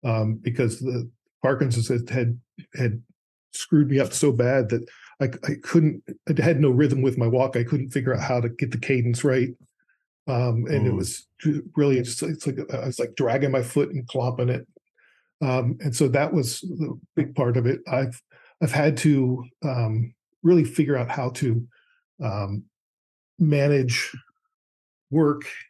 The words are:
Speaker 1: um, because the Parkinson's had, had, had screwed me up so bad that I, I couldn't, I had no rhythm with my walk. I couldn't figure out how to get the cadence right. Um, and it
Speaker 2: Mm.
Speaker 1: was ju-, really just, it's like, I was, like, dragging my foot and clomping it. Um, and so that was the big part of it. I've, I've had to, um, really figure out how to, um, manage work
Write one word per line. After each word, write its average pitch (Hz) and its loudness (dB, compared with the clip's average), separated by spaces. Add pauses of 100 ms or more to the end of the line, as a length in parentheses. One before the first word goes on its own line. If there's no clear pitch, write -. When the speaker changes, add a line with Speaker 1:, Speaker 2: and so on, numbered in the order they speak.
Speaker 1:
um, 110 0
because 120 -2
the 123 -6 (320)
Parkinson's 127 0
had, 120 -2
had, 120 0 (360)
had 117 -2 (500)
screwed 147 2
me 135 2
up 135 0
so 147 2
bad 123 2
that 120 -2 (360)
I, 131 0 (200)
I - -4
couldn't, 156 2 (260)
I 147 0
had 143 2
no 147 6
rhythm 135 2
with 127 2
my 120 0
walk. 127 0
I 117 0
couldn't 135 -2
figure 127 -2
out - -2
how 127 -2
to 117 -2
get 120 -6
the 117 -4
cadence 120 0
right. 131 2 (800)
Um, 120 0
and 107 0
it 98 2
Speaker 2:
Mm. 98 -2
Speaker 1:
was - -6 (140)
ju-, 147 0 (120)
really 139 4
just, - -6
it's 160 -6
like, 135 -4 (140)
I - -6
was, 127 -6
like, 120 -6
dragging 143 0
my 127 2
foot 143 0
and 131 -6
clomping 123 -2
it. 123 -4 (760)
Um, 127 0
and 135 -4
so 147 4
that 139 2
was 127 -2
the 160 -6 (200)
big - -2
part 123 2
of 120 2
it. 131 0 (100)
I've, 127 -4 (400)
I've 143 0
had 147 2
to, 127 2 (220)
um, 117 -2 (280)
really 170 6
figure 143 0
out 120 -2
how 127 -4
to, 120 0 (560)
um, 101 -4 (760)
manage 143 2 (960)
work 147 2 (280)